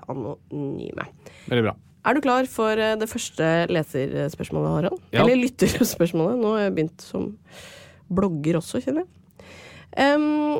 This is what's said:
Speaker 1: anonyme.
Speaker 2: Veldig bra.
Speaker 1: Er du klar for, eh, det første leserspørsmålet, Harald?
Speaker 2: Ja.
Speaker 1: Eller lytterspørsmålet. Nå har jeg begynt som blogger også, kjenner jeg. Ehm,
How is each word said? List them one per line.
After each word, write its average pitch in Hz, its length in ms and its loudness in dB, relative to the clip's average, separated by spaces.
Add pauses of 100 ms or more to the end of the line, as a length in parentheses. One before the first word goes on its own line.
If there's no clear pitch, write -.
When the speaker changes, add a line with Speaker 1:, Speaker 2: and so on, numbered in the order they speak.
Speaker 1:
anonyme. 135 1000 -8 (440)
Speaker 2:
Veldig 120 140 2
bra. 104 120 0 (300)
Speaker 1:
Er 233 80 4
du 285 80 0
klar 262 260 2
for, 220 240 0
eh, 220 240 0
det 220 140 -4
første 165 580 0
leserspørsmålet, 151 1040 -2
Harald? 165 280 0 (120)
Speaker 2:
Ja. - 140 4
Speaker 1:
Eller 247 100 6
lytterspørsmålet. 214 1040 2
Nå 214 160 2
har 202 140 2
jeg 185 60 -2
begynt 160 260 -2
som 196 360 -8 (720)
blogger 170 460 0
også, - 260 -4
kjenner 302 220 -2
jeg. 370 40 -18 (920)
Ehm, 302 640 2